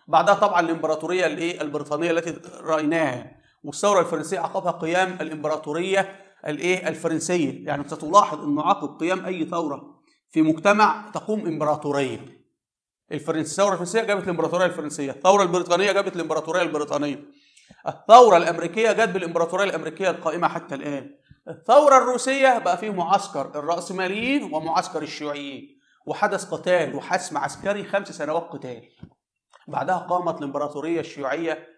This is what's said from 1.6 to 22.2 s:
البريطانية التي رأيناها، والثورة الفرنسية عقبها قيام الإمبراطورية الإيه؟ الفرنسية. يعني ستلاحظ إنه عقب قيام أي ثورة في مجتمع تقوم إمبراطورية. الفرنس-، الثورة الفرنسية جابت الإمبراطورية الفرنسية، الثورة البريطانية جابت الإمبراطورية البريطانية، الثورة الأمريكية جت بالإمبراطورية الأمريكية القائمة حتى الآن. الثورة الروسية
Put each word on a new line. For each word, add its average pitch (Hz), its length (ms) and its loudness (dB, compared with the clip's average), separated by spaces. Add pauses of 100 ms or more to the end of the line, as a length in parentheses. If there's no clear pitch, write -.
البريطانية 147 500 -2
التي 170 300 -2 (200)
رأيناها، 156 800 -2 (240)
والثورة 196 360 2
الفرنسية 165 400 -2
عقبها 170 320 -2
قيام 180 480 -2
الإمبراطورية 156 960 -2 (300)
الإيه؟ 170 420 -2
الفرنسية. 160 760 -2
يعني 143 220 -4
ستلاحظ 156 560 2
إنه 147 180 0
عقب 180 380 -2
قيام 180 260 -2
أي 180 180 -4
ثورة 156 560 -6 (300)
في 160 120 4
مجتمع 165 720 4
تقوم 208 320 -4
إمبراطورية. 143 960 -2 (720)
الفرنس-، 156 380 -4
الثورة 202 220 2
الفرنسية 180 300 -2
جابت 196 220 -2
الإمبراطورية 170 420 0
الفرنسية، 147 440 -6
الثورة 196 320 6
البريطانية 180 500 2
جابت 196 240 0
الإمبراطورية 160 460 -2
البريطانية، 147 640 -4 (640)
الثورة 220 480 10
الأمريكية 170 560 0
جت 196 160 2
بالإمبراطورية 180 560 -2
الأمريكية 160 460 -2
القائمة 165 380 -2
حتى - 260 -10
الآن. 139 360 -8 (380)
الثورة 269 500 6
الروسية 254 600 2